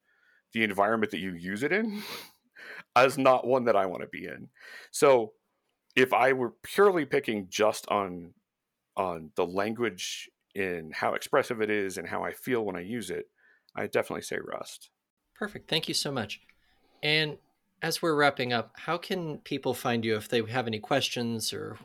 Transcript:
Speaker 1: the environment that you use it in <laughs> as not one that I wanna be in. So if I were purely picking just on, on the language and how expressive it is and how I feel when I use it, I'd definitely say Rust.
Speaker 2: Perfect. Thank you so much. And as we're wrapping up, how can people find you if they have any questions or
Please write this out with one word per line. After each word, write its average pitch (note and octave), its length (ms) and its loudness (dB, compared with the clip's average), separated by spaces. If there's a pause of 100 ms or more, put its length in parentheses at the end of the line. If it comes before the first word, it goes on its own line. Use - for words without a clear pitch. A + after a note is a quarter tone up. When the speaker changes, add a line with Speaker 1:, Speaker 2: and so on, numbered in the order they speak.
(520)
Speaker 1:
the A2+ 100 2
environment G#2 480 2
that F#2 80 -6
you F#2 140 -6
use F#2 300 -6
it D3 80 0
in G#3 300 -2 (460)
<laughs> - 480 -10
as B2 220 6
not C3 300 6
one B2 180 4
that A2+ 100 6
I G2 100 4
wanna F2 220 -6
be E2+ 180 -12
in. D#2 240 -12 (420)
So B2+ 420 6 (640)
if B2+ 180 4
I B2 200 6
were B2 200 -2 (100)
purely F#3+ 420 4
picking A2+ 440 -2
just - 400 2
on, F2+ 440 -2 (640)
on E2+ 380 -4
the F2+ 100 2
language G2+ 840 -4 (260)
and F2 380 -4
how A2 200 -2
expressive B2+ 480 0
it G#2+ 80 0
is G2 280 -2
and F2 100 -8
how F2+ 160 -4
I F2 100 -6
feel A#2 320 -2
when F#2+ 100 -4
I F2 60 -8
use G2 280 -8
it, E2+ 200 -6 (460)
I'd G#2 160 -4
definitely G#2+ 320 -2
say - 200 -6
Rust. - 460 -12 (520)
Speaker 2:
Perfect. - 280 -12
Thank D#3 180 -2
you E3 60 -6
so - 180 -2
much. A#2+ 300 -6 (600)
And D3+ 360 0 (440)
as D#3+ 200 -4
we're E3 140 2
wrapping C#3 380 4
up, A#2 220 -2
how E3 220 -4
can E3+ 420 -6
people C3+ 340 -4
find A#2 320 0
you A2 100 2
if G#2 140 -6
they A#2 140 0
have A2+ 240 -4
any A2 120 -4
questions A#2 720 -2
or G#2 340 -10